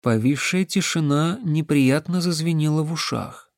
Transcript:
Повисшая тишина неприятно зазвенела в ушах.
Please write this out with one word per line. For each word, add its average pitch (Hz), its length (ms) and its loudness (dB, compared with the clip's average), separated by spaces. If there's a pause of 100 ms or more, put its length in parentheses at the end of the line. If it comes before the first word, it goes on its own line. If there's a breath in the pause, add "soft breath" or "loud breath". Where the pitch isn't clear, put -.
Повисшая 131 640 0
тишина 165 800 0
неприятно 156 760 2
зазвенела 160 640 0
в 156 100 -4
ушах. - 640 -8